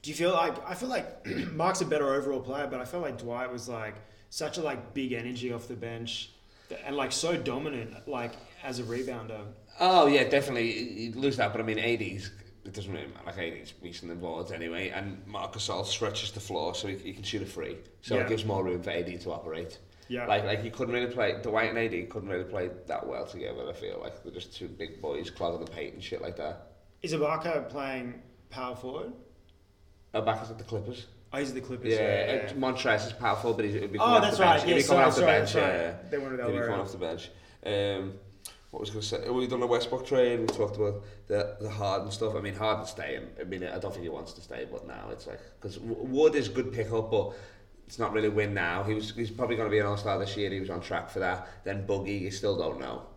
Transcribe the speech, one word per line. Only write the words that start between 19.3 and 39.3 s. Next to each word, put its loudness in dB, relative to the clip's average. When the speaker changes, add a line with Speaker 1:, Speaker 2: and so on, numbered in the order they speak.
Speaker 2:
operate. -8
Speaker 1:
Yeah. -4
Speaker 2:
Like, 6
like, 0
he -4
couldn't -2
really 2
play, 2
Dwight 2
and 0
A 2
D -2
couldn't -8
really -2
play -2
that -2
well -4
together, -8
I -6
feel -8
like. -12
They're -12
just -12
two -10
big -10
boys -4
clogging -2
the -10
paint -8
and -12
shit -6
like -6
that. -8
Speaker 1:
Is -4
Ibaka 0
playing -6
power -6
forward? -8
Speaker 2:
Ibaka's 0
at -10
the -12
Clippers. -6
Speaker 1:
Oh, -4
he's 0
at -6
the -4
Clippers, -2
Speaker 2:
Yeah, 4
Speaker 1:
yeah, 4
yeah. -6
Speaker 2:
uh, -8
Montrezl 2
is -8
power 2
forward, 2
but 2
he's, 0
it'd -2
be -2
Speaker 1:
Oh, 6
Speaker 2:
coming 8
off 10
Speaker 1:
that's 4
Speaker 2:
the 8
Speaker 1:
right. 10
Speaker 2:
bench. 4
Speaker 1:
Yeah, 6
Speaker 2:
He'd 8
be 6
coming 8
Speaker 1:
sorry, 10
Speaker 2:
off 8
the 6
Speaker 1:
sorry, 8
Speaker 2:
bench, 4
Speaker 1:
sorry. 4
Speaker 2:
yeah. 0
Speaker 1:
They 0
wanted -4
Speaker 2:
He'd 0
be 2
Speaker 1:
Alvaro. 2
Speaker 2:
coming 0
off -6
the -10
bench. -4
Um, 0
what -8
was -4
I -8
gonna -2
say? -2